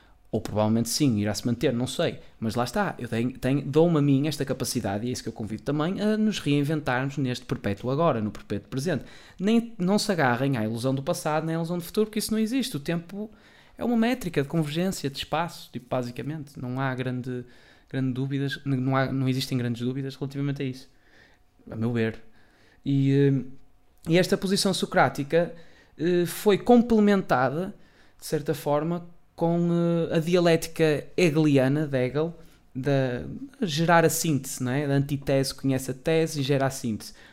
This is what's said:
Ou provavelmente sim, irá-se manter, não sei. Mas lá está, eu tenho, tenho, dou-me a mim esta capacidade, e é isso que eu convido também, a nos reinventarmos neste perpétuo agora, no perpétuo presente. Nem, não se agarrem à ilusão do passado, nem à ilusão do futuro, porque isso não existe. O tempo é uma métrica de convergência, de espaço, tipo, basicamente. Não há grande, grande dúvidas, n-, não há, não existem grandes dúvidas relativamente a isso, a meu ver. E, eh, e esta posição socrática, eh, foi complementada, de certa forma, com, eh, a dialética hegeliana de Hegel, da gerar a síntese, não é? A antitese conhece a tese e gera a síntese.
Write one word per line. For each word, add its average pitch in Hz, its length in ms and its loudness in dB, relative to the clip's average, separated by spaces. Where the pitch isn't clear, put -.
Ou 113 80 0
provavelmente 107 480 0
sim, 127 300 2
irá-se 104 280 -2
manter, 123 260 0
não 120 140 -2
sei. - 320 -4
Mas 110 140 -2
lá 120 100 0
está, 196 340 -2
eu 120 100 -8
tenho, 117 300 -2
tenho, 139 240 0
dou-me 156 360 4
a 143 40 4
mim 143 240 4
esta 147 180 -4
capacidade, 117 600 -4
e 123 40 -4
é - 20 -4
isso 117 100 -8
que - 60 -8
eu 113 40 -8
convido 110 300 -8
também, 151 380 -2
a 214 160 0
nos 214 240 0
reinventarmos 143 800 0
neste 127 260 -2
perpétuo 113 460 -4
agora, 139 300 2
no 107 100 -2
perpétuo - 380 -8
presente. 135 360 -4
Nem, 226 400 0
não 185 200 2
se 208 120 -2
agarrem 139 460 2
à 107 80 0
ilusão 117 300 -2
do 139 80 -4
passado, 160 440 -2
nem 160 80 -2
à 165 40 -2
ilusão 165 200 -4
do 170 60 -8
futuro, 214 220 0
porque 214 120 -6
isso 208 140 -4
não 220 60 0
existe. 220 380 -2
O 143 40 -4
tempo 170 500 -6
é - 60 -6
uma 233 120 0
métrica 226 460 0
de 139 60 -2
convergência, 165 640 -2
de 139 80 -14
espaço, - 540 -6
tipo, 120 160 -12
basicamente. 127 720 -6
Não 127 220 -6
há 135 140 -2
grande, 127 500 -6
grande 131 220 0
dúvidas, 135 520 -2
n-, 139 120 0
não 131 200 0
há, 131 160 0
não 135 160 0
existem 131 300 -2
grandes 120 240 -2
dúvidas 135 340 -4
relativamente 143 460 -4
a - 20 -4
isso, 131 240 -8
a 110 60 -10
meu 113 160 -2
ver. 113 300 -2
E, 139 280 2
eh, 139 320 4
e 165 100 6
esta 185 180 4
posição 190 360 0
socrática, 165 840 0
eh, 175 280 2
foi 190 320 2
complementada, 196 1160 4
de - 80 -16
certa 151 280 -2
forma, 156 520 -2
com, 170 340 2
eh, 165 60 0
a 165 40 4
dialética 165 840 2
hegeliana 151 680 4
de 139 120 -2
Hegel, 147 360 -2
da 131 500 0
gerar 165 420 4
a 160 60 6
síntese, - 520 -2
não 123 100 -2
é? 143 120 0
A 139 60 -2
antitese 139 640 0
conhece 131 360 -2
a 151 40 -4
tese 160 460 0
e - 20 0
gera 135 240 2
a 131 40 0
síntese. - 420 -6